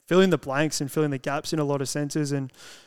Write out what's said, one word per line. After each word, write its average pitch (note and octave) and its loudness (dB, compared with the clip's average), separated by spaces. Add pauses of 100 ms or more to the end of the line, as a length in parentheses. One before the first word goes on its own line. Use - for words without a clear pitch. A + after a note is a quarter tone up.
fill F3+ 6
in F#3+ 6
the D#3 4
blanks C#3+ -2
and C#3 -4
fill D#3 0
in D3 2
the C3+ -4
gaps C#3+ -4
in D#3+ 0
a D3 0
lot C#3 0
of C3 -4
senses D3 -2
and C3+ -2 (360)